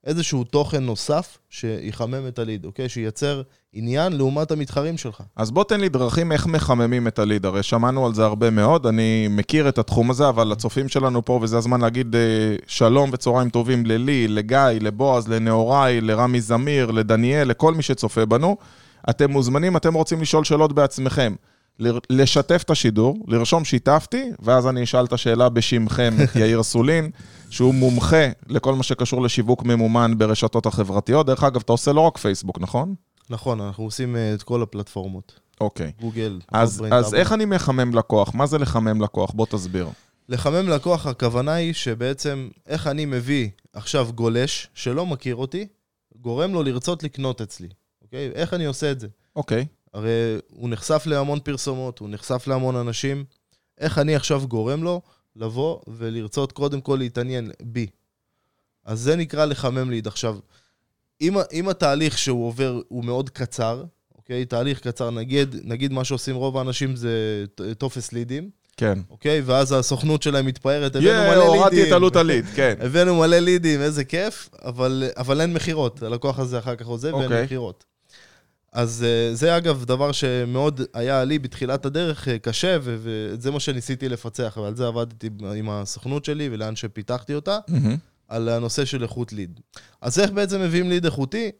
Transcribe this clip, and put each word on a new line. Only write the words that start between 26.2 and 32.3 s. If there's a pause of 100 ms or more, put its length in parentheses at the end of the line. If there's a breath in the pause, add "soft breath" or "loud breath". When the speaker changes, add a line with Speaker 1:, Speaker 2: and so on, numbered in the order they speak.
Speaker 2:
את
Speaker 1:
<laughs>
Speaker 2:
יאיר
סולין, (400 loud breath)
שהוא
מומחה (220)
לכל
מה
שקשור
לשיווק
ממומן
ברשתות
החברתיות.
דרך
אגב,
אתה
עושה
לא
רק
פייסבוק,